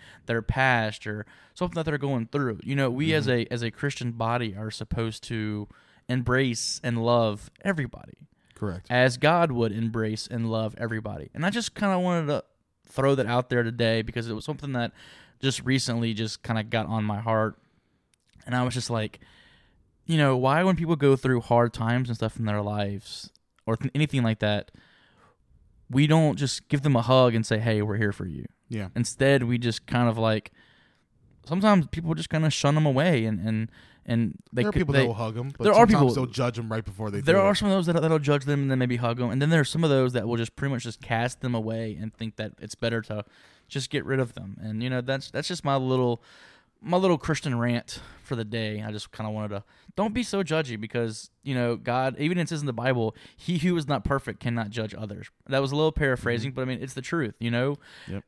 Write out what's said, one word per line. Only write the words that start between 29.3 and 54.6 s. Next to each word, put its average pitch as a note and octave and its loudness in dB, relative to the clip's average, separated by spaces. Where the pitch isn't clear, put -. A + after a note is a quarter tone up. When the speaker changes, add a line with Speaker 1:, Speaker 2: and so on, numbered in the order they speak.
Speaker 1:
we A#2+ 0
just A#2+ -4
kind A#2+ 2
of, A2 0
like, A2 0
sometimes F#3+ 4
people D#3+ -4
just D#3+ -8
kinda D#3 2
shun C#3+ 2
them D#3 4
away C#3 4
and, G#2+ 0
and, A2 -2
and A2+ 0
they A#2+ 0
Speaker 2:
There G#3+ 0
are G#3 0
Speaker 1:
could, - 0
Speaker 2:
people D3 0
Speaker 1:
they, C#3 6
Speaker 2:
that C3 6
will A#2 0
hug A2 -6
'em, B2 -6
but - -4
Speaker 1:
there G#3 8
are G3 8
Speaker 2:
sometimes G#3+ 6
Speaker 1:
people C3+ 6
Speaker 2:
they'll C3 0
judge A#2+ -2
'em A2+ -6
right A2 -4
before G#2 -8
they G2+ -4
Speaker 1:
There D3+ 4
Speaker 2:
do G3 6
Speaker 1:
are G3 6
Speaker 2:
it. F#3+ 0
Speaker 1:
some G#3 0
of F#3+ 4
those F3+ 0
that, E3 2
that'll D#3+ 2
judge C#3+ 0
them C#3+ 0
and C3+ 0
then C3 2
maybe B2 0
hug A#2 -2
'em. B2 -2
And C3 0
then D3+ 2
there's D#3+ 4
some D#3+ -2
of D#3+ 4
those C3 4
that A2+ -2
will A#2 -2
just A#2 -4
pretty C#3 -4
much A#2 -6
just A#2 -12
cast A#2+ -4
them B2 -4
away A2+ -6
and A2 -10
think A2+ -10
that G#2+ -8
it's - -14
better A#2 -2
to G#2+ -8
just C3 -6
get C#3+ -2
rid C3 0
of A#2+ -2
them. G2 -12
And, G#2+ -6
you B2+ -2
know, B2+ -2
that's, C3+ -4
that's - -6
just F3 -6
my C#3 2
little, B2+ 2
my F3 0
little F#3 4
Christian C#3+ -4
rant A#2+ -2
for C3+ -8
the A2+ -4
day. G#2+ -6
I A2 -8
just G#2+ -10
kinda A2 -8
wanted G#2+ -6
to, G2 -8
don't G#3 0
be B3 -2
so G3 -2
judgy C#3+ -2
because, A2+ -4
you C#3 -4
know, A#2+ 0
God, C3 -2
even E3+ 0
it E3 0
says D#3+ -4
in D3 -4
the C3 -2
Bible, A#2+ 0
"He F3 -2
who F3 2
is D3+ -2
not C3 -2
perfect C3 -2
cannot A#2 -4